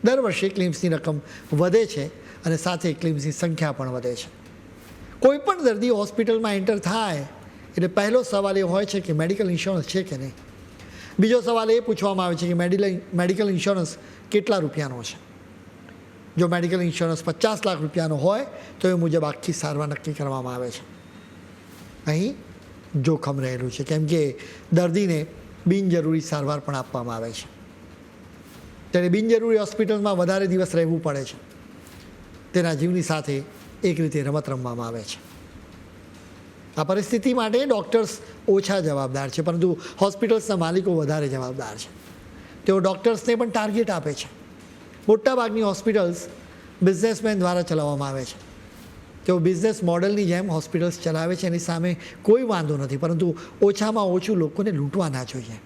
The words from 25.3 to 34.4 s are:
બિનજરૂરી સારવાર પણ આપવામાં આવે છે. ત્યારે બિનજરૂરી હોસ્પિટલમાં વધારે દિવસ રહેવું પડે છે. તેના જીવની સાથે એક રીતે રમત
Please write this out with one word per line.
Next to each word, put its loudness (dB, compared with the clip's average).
બિનજરૂરી 2
સારવાર -4
પણ -6
આપવામાં -6
આવે -6
છે. -14
ત્યારે 4
બિનજરૂરી 4
હોસ્પિટલમાં 2
વધારે 2
દિવસ 0
રહેવું 2
પડે -2
છે. -12
તેના 2
જીવની 0
સાથે -2
એક 2
રીતે 0
રમત -2